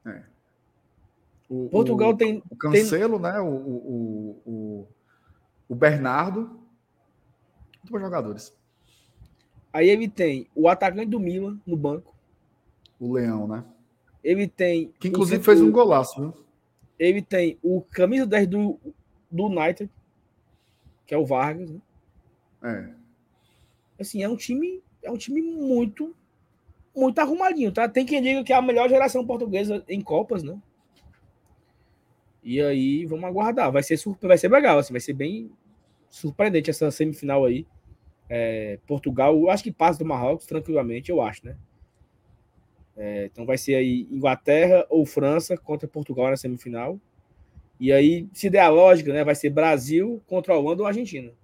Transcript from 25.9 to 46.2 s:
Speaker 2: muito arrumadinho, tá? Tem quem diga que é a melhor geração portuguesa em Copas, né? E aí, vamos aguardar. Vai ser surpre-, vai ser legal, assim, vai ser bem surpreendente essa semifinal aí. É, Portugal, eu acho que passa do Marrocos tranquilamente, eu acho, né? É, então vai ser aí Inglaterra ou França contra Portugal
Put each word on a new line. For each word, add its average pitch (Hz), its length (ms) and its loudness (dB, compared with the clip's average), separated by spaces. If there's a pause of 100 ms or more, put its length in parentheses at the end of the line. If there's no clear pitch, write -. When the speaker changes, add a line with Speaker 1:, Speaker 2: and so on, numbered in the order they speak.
Speaker 2:
muito 262 240 0
arrumadinho, 311 520 0
tá? 226 160 0
Tem 254 180 -2
quem 277 160 -2
diga 269 220 0
que 269 100 0
é - 20 4
a 254 60 6
melhor 247 280 2
geração 262 360 2
portuguesa 208 640 -4
em 190 140 -8
Copas, 185 420 -2
né? 175 160 -12 (1800)
E 127 180 -4
aí, 143 440 0
vamos 160 200 -8
aguardar. 208 460 -2
Vai 180 120 0
ser 160 140 -2
surpre-, 196 300 -8
vai 180 100 10
ser 180 140 0
legal, 220 280 6
assim, 131 140 -4
vai 123 80 -6
ser 143 120 -8
bem 190 380 -8 (580)
surpreendente 165 600 -2
essa 156 220 -2
semifinal 139 540 -2
aí. 127 200 0 (600)
É, 113 600 -6
Portugal, 139 500 0
eu 165 120 4
acho 202 140 0
que 208 80 -8
passa 160 280 0
do 165 60 -4
Marrocos 131 400 -4
tranquilamente, 147 680 -6
eu 156 100 2
acho, 107 240 0
né? 76 100 -14 (1400)
É, 104 280 -8
então 117 200 -14
vai 131 120 -2
ser 135 180 0
aí 127 360 0
Inglaterra 147 800 4
ou 156 160 4
França 156 520 0
contra 151 300 -8
Portugal 131 420 -4